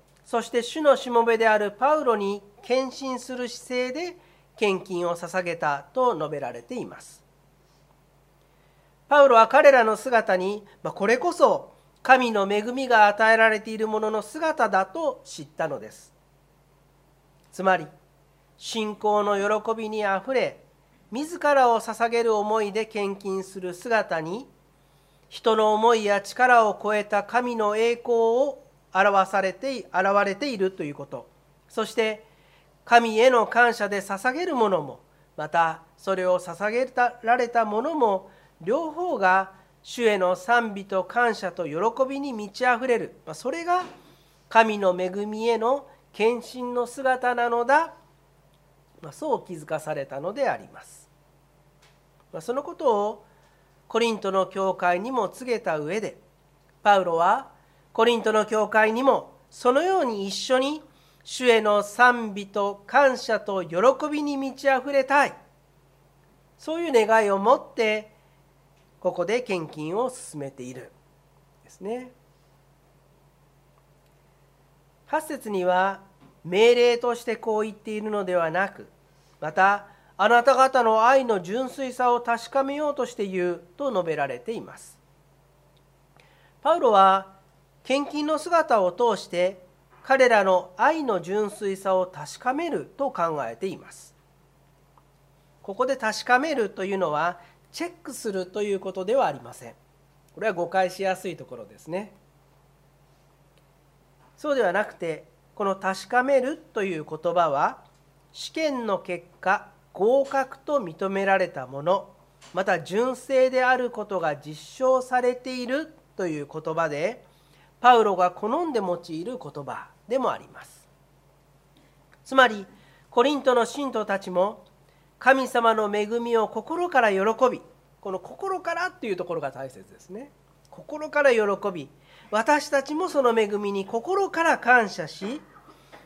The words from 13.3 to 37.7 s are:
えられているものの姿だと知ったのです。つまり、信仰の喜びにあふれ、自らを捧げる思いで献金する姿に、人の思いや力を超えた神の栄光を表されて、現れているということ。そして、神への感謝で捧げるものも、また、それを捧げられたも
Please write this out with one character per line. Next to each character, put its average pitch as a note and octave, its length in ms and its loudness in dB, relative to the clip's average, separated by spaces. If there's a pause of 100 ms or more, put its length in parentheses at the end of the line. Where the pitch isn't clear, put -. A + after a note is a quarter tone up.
え - 20 4
ら A3+ 140 6
れ G#3+ 100 0
て A3 120 -12
い G#3+ 80 -6
る G#3+ 80 -2
も G#3+ 120 -2
の G#3+ 120 -2
の G#3+ 100 -2
姿 D#4 480 -2
だ F#3+ 160 2
と D#4 400 -6
知 - 160 -16
っ C#3+ 60 -16 (100)
た D#3+ 100 -2
の C#3 120 -8
で G#2+ 100 -16
す。 - 240 -20 (1400)
つ F#3 120 -8
ま F#3+ 120 4
り、 D#3+ 120 -4 (720)
信 G#3+ 380 -6
仰 G#3 280 2
の G3+ 160 0
喜 G#3+ 340 0
び A3 160 -8
に G#3+ 160 -4
あ G3 140 0
ふ B3+ 120 -8
れ、 G3 320 -2 (480)
自 D4+ 280 -8
ら C4+ 340 4
を A3+ 60 2
捧 A3+ 300 -4
げ A#3 140 0
る A3 120 0
思 G#3+ 260 0
い G3+ 100 -4
で G#3+ 140 -4
献 G3+ 300 -6
金 F#3+ 280 -8
す F#3+ 160 -16
る F3+ 140 -8
姿 G3+ 480 -2
に、 F#3+ 260 -10 (800)
人 - 260 0
の G#3+ 180 4
思 A3+ 220 6
い G#3+ 100 0
や G3+ 160 2
力 A#3 480 4
を G3 100 -4
超 G#3+ 140 -2
え G#3 100 0
た G#3 200 -2
神 A#3+ 320 -2
の G#3 200 0
栄 A#3 200 0
光 A#3 180 -4
を A#3 500 0 (300)
表 F#3+ 340 4
さ G3 140 0
れ F#3+ 100 0
て、 B3 280 -8 (120)
現 - 20 -8 (300)
れ G3 120 -4
て C#4 180 -4
い G3+ 60 -6
る F#3+ 100 0
と F#3 140 -10
い D3 80 -8
う - 20 -10
こ C#3+ 140 -16
と。 A#2+ 200 -14 (400)
そ A3 180 -6
し G#3+ 100 -12
て、 A3 280 -2 (600)
神 A#3 340 4
へ B3+ 140 8
の A3 160 4
感 A#3 260 4
謝 G#3 160 -4
で G3 120 -4
捧 G3 320 -4
げ E4+ 120 -6
る E4 100 -4
も A3 140 2
の F#3 140 0
も、 A#2+ 160 -16 (360)
ま D3+ 140 -8
た、 E3 320 0 (160)
そ F#3+ 180 -4
れ F#3 120 -2
を F3+ 100 4
捧 F3+ 320 -6
げ B3 240 -4 (300)
ら A3+ 120 2
れ B3+ 140 0
た A#3 160 0
も G#3+ 160 -2